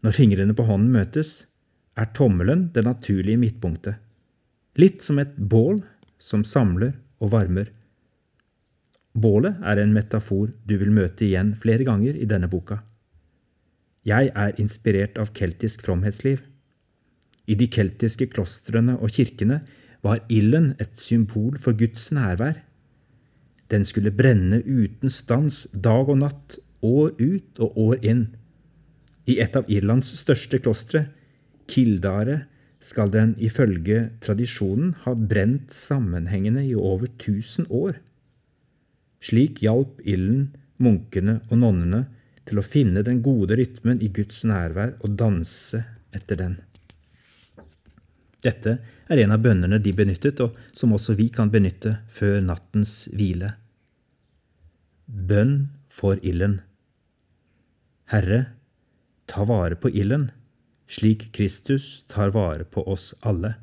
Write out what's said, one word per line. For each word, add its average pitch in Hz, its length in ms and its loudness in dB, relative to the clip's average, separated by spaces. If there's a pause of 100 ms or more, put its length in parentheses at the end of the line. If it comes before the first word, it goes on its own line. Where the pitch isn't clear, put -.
Når 110 120 2
fingrene 104 400 4
på 123 120 0
hånden 107 240 4
møtes, 127 560 -2 (520)
er 110 160 -2
tommelen 127 600 2
det 113 120 2
naturlige 107 520 0
midtpunktet, 104 600 -4 (800)
litt 190 240 4
som 143 160 0
et 143 160 -4
bål 113 460 2 (400)
som 104 260 -2
samler 113 460 0 (260)
og 104 140 -2
varmer. 98 380 0 (1400)
Bålet 117 500 2
er 101 160 2
en 107 140 4
metafor 107 580 -2 (140)
du 104 120 0
vil 101 140 2
møte 104 320 2
igjen 98 340 0
flere 120 280 0
ganger 117 280 0
i 123 140 -4
denne 92 220 0
boka. 92 280 -6 (1300)
Jeg 120 260 4
er 104 300 -2
inspirert 104 580 0
av 104 160 -4
keltisk 95 480 -6
fromhetsliv. 104 600 -2 (1040)
I 107 80 2
de 120 100 2
keltiske 113 640 -2
klostrene 113 680 -2
og 110 120 -4
kirkene 120 480 0 (460)
var 110 240 2
ilden 127 500 4
et - 160 -8
symbol 113 640 -2
for 117 160 0
Guds 110 400 -2
nærvær. 117 460 -2 (1080)
Den 104 160 2
skulle 104 300 -2
brenne 107 480 4
uten 131 480 -2
stans 143 640 -2
dag 113 360 2
og 139 120 4
natt, - 380 -6 (200)
år 139 400 2
ut 131 400 -2
og - 180 -2
år 110 300 2
inn. 120 140 4 (1040)
I - 160 2
et - 160 -2
av 117 80 -6
Irlands 104 540 0
største 131 420 0
klostre, 147 460 -2 (600)
Kildare, 107 760 0 (340)
skal 104 320 -2
den 110 220 4 (100)
ifølge 110 600 0 (180)
tradisjonen 113 720 -2 (100)
ha 127 100 -4
brent 110 640 0
sammenhengende 98 880 -2
i 131 120 -2
over 95 440 -2
tusen - 500 -4
år. 170 280 -2 (1300)
Slik - 420 0
hjalp 127 420 0
ilden 104 460 -2 (260)
munkene 107 680 0
og 117 100 2
nonnene 101 460 0 (420)
til 104 140 -2
å - 40 -4
finne 107 400 2
den 123 160 0
gode 117 380 2
rytmen 120 420 0
i 107 140 0
Guds - 320 -6
nærvær 98 560 -2
og 104 160 -4
danse 107 640 -2 (320)
etter 98 240 -6
den. 90 160 -4 (1800)
Dette 113 380 -2 (340)
er 151 80 4
en 107 160 6
av 110 80 2
bønnene 101 400 4
de 101 80 0
benyttet, 101 480 0
og 120 160 -2 (160)
som 113 240 0
også 107 240 0
vi 113 80 4
kan 110 240 0
benytte 107 460 0 (100)
før 101 320 0
nattens 95 720 -4
hvile. 98 460 -4 (1500)
Bønn 107 600 0 (240)
for 98 320 0
ilden. 90 380 -2 (1500)
Herre, 107 360 2 (840)
ta - 160 -4
vare 92 320 0
på 123 160 -2
ilden, 117 380 -2 (600)
slik 107 420 0
Kristus - 760 -4
tar 101 260 0
vare 87 320 -2
på - 240 -6
oss - 320 -8
alle. 104 420 -4